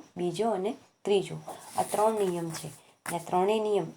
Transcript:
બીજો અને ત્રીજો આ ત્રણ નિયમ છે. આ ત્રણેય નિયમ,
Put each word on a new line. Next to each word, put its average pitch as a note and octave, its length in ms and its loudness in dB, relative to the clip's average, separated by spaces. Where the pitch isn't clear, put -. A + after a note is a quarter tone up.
બીજો F3 320 0
અને F#3 240 0
ત્રીજો F3 340 2
આ F#3 60 2
ત્રણ G#3 420 2
નિયમ F3 240 -2
છે. D#3+ 180 -8
આ - 20 0
ત્રણેય F#3 420 2
નિયમ, G#3 260 2